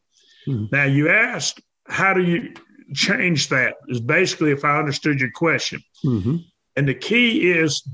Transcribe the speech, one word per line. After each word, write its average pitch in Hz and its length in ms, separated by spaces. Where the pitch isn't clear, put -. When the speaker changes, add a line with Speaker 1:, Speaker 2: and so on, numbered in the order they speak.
Speaker 1:
Mm-hmm. 110 240
Speaker 2:
Now, 139 140
you 143 240
asked, 208 520
"How 190 240
do 185 100
you 175 320
change 175 540
that?" 127 260
is 123 120
basically, 156 520
if 139 120
I 147 140
understood 147 420
your 127 120
question. - 480
Speaker 1:
Mm-hmm. 120 320
Speaker 2:
And 143 100
the 135 80
key 226 560
is 160 320